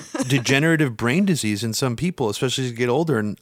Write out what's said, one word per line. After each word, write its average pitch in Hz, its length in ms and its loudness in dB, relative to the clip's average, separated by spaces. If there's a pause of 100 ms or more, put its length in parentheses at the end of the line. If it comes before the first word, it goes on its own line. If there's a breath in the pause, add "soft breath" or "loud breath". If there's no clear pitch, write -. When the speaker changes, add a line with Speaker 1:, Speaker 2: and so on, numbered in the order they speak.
Speaker 1:
<laughs> - 260 -6
Speaker 2:
degenerative 139 680 2
brain 135 280 2
disease 110 400 0
in 113 80 -2
some 123 240 -2
people, 151 320 -2
especially 127 380 -2
as 123 40 -4
you 117 60 -10
get 120 140 0
older. 147 280 2
And 107 240 -2